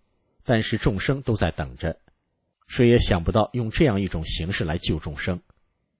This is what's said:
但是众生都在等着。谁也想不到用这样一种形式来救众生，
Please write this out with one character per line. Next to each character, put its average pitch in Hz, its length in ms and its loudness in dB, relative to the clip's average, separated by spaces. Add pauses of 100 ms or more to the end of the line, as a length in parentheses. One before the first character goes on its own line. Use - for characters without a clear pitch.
(440)
但 113 180 2
是 110 160 -2
众 101 220 0
生 139 220 -2
都 117 140 -2
在 87 160 0
等 65 240 -8
着。 80 240 -6 (680)
谁 120 200 4
也 120 120 8
想 90 240 0
不 90 100 0
到 107 180 2
用 120 180 -4
这 - 140 2
样 104 160 2
一 98 80 0
种 82 160 -6
形 82 280 -4
式 104 120 -2
来 82 140 -2
救 80 200 -2
众 73 200 -10
生， 87 240 -6 (580)